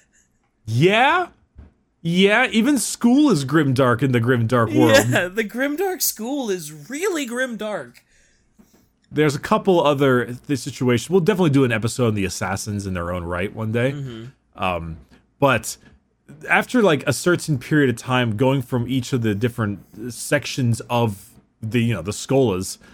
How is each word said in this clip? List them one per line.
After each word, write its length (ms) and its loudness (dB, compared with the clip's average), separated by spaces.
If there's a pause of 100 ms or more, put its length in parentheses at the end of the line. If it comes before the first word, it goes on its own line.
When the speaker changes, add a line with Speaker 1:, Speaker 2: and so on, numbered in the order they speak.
(680)
Speaker 1:
Yeah. 640 2 (720)
Yeah, 500 4
even 260 2
school 540 4
is 140 2
grimdark 580 2
in 80 2
the 80 2
grimdark 580 2
world. 320 6
Speaker 2:
Yeah, 200 0
the 160 -4
grimdark 560 -4
school 480 -4
is 400 -8
really 360 -4
grimdark. 760 -8 (1120)
Speaker 1:
There's 260 2
a 40 -8
couple 420 2
other, 520 2 (140)
the 100 -2
situation, 560 -2
we'll 80 4
definitely 300 2
do 120 4
an 80 2
episode 360 0
on 80 0
the 100 -2
assassins 600 -6
in 100 -6
their 180 -4
own 100 -6
right 320 -6
one 160 -6
day. 220 -2
Speaker 2:
Mm-hmm. 320 -12 (360)
Speaker 1:
Um, 360 -4 (420)
but 380 0 (680)
after, 360 2
like, 240 4
a 40 2
certain 460 0
period 320 2
of 60 0
time, 420 -2
going 240 2
from 260 -4
each 260 -4
of 100 0
the 100 2
different 800 -6
sections 680 -2
of 500 -2 (280)
the, 220 -2
you 140 0
know, 80 -6
the 80 -6
Skolas, 680 0 (160)